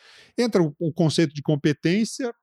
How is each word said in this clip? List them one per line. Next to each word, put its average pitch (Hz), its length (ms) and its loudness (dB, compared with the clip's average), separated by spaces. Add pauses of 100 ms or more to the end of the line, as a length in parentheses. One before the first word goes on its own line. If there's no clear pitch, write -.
(360)
Entra 226 240 2
o, 151 180 0
o 165 140 -2
conceito 160 400 2
de 143 100 -10
competência 175 1000 -2